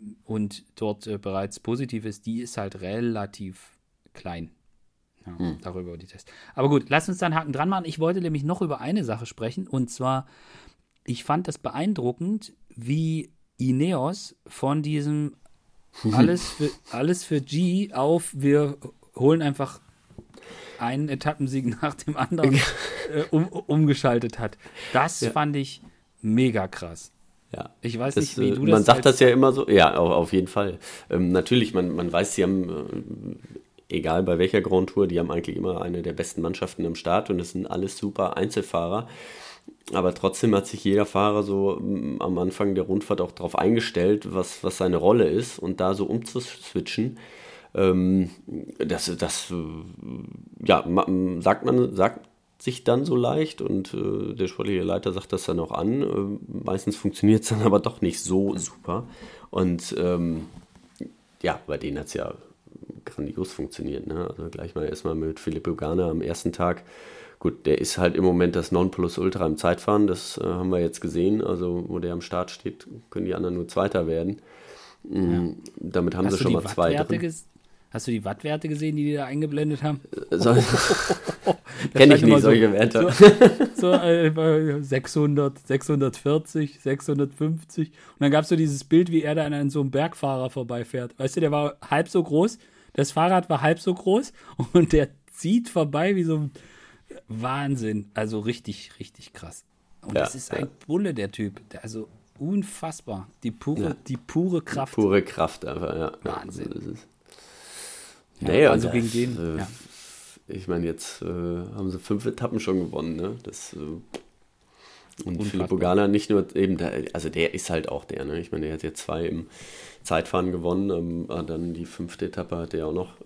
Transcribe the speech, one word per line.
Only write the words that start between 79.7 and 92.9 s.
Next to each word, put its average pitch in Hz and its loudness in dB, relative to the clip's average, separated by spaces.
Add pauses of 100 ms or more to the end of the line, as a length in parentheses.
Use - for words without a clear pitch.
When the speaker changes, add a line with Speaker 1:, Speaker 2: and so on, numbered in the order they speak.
Speaker 1:
haben? 147 -2 (300)
Speaker 2:
Äh, 85 0
so 113 4
Speaker 1:
<laughs> 120 8 (1300)
Da 123 4
Speaker 2:
Kenn 135 12
ich 139 12
Speaker 1:
stand 151 6
immer 110 10
Speaker 2:
nicht, 98 8
Speaker 1:
so, 110 8
Speaker 2:
solche 110 8
Werte. 113 4 (600)
Speaker 1:
so, - -4
so, 180 6
äh, 160 4
sechshundert, 139 0
sechshundertvierzig, 143 0
sechshundertfünfzig. 143 -2
Und - -20
dann 143 4
gab's 156 4
so 170 4
dieses 147 0
Bild, 170 4
wie 160 2
er 151 -2
da 156 0
an, 147 -4
an 143 0
so 147 -2
einem 139 -2
Bergfahrer 139 -2
vorbeifährt. 120 -8
Weißt 135 -4
du, - 0
der 156 2
war 147 0 (120)
halb 143 2
so 180 2
groß, 170 2 (360)